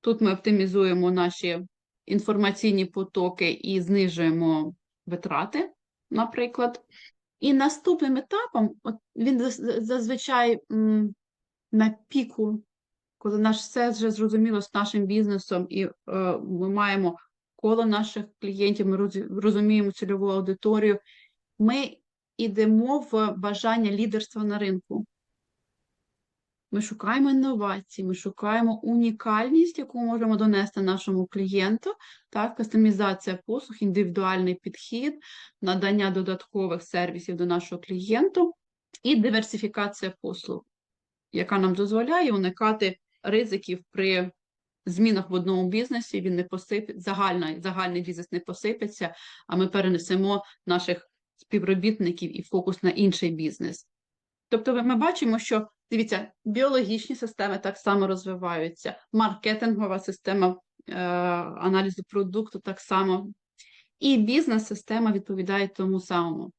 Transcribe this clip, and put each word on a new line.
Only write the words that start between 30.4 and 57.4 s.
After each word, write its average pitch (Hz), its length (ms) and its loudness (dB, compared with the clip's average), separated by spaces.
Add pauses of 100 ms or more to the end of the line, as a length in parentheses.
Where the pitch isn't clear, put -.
нашому 185 440 0
клієнту, 196 680 -2 (360)
так, 220 260 -4
кастомізація 202 880 2
послуг, 226 340 -8
індивідуальний 185 720 0
підхід, 254 600 -8 (460)
надання 196 500 2
додаткових 185 720 -4
сервісів 175 540 -4
до 175 100 -2
нашого 175 340 -2
клієнту 240 720 0 (480)
і 254 140 2
диверсифікація 208 1040 -2
послуг, - 440 -10 (680)
яка 180 260 0
нам 185 160 2
дозволяє 233 580 2
уникати 196 640 0 (260)
ризиків 196 580 -2 (100)
при 185 400 0 (560)
змінах 190 440 2
в 180 40 -4
одному 185 340 0
бізнесі, 226 520 -4
він 180 160 -2
не 180 60 0
посип-, 202 540 -6
загальна-, 180 640 -2
загальний 180 420 -4
бізнес 175 300 -10
не 175 80 -4
посипеться, 208 720 -6 (320)
а 170 100 -4
ми 185 120 2
перенесемо 190 760 0 (220)
наших 180 420 -2 (280)
співробітників 185 1040 -2
і 185 40 -10
фокус 185 400 -2
на 180 80 4
інший 185 400 2
бізнес. 160 580 -6 (600)
Тобто 233 240 2
ви-, 240 100 0
ми 247 140 2
бачимо, 254 420 2
що, 214 300 -2 (220)
дивіться, 214 420 -2 (120)
біологічні 233 720 0
системи 202 420 -6